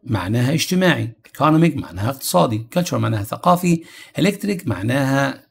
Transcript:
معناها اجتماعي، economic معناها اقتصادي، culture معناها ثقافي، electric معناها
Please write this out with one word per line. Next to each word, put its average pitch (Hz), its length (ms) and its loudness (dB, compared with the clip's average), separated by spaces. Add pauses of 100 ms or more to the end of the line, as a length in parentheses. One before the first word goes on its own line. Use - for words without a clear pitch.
معناها 120 480 0
اجتماعي، 160 640 0 (120)
economic 156 480 4
معناها 107 340 -6
اقتصادي، 135 560 -2 (120)
culture - 160 -2
معناها 113 280 -2
ثقافي، 175 600 0 (380)
electric 202 460 -2
معناها 135 840 -2